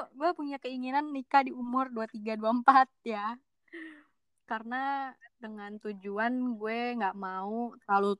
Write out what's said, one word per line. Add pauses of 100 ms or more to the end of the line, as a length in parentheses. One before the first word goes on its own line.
(140)
gue
punya
keinginan
nikah
di
umur
dua
tiga,
dua
empat (160)
ya. (1120)
Karena (280)
dengan
tujuan
gue (220)
nggak
mau (120)
terlalu